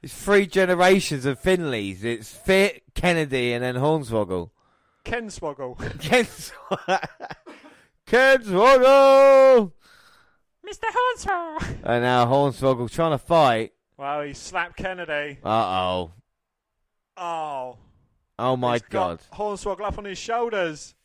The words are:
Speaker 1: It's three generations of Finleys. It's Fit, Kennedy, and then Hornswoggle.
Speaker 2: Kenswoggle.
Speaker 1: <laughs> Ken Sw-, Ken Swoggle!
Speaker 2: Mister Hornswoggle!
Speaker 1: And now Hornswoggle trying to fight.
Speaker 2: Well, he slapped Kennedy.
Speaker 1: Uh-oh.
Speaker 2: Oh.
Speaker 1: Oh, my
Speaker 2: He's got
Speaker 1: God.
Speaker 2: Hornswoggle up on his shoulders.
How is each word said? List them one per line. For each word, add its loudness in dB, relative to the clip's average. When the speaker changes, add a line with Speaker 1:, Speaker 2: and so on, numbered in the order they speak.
Speaker 1:
It's -16
three 2
generations 2
of -4
Finleys. -2
It's -6
Fit, 0
Kennedy, -2
and -4
then -4
Hornswoggle. -2
Speaker 2:
Kenswoggle. -10
Speaker 1:
<laughs> -14
Ken 0
Sw-, -8
Ken 4
Swoggle! 6
Speaker 2:
Mister -8
Hornswoggle! -4
Speaker 1:
And -2
now 2
Hornswoggle 0
trying -2
to -2
fight. 2
Speaker 2:
Well, -8
he -12
slapped -8
Kennedy. -8
Speaker 1:
Uh-oh. -2
Speaker 2:
Oh. -8
Speaker 1:
Oh, -2
my -2
Speaker 2:
He's -2
got -6
Speaker 1:
God. -20
Speaker 2:
Hornswoggle -6
up -8
on -14
his -12
shoulders. -6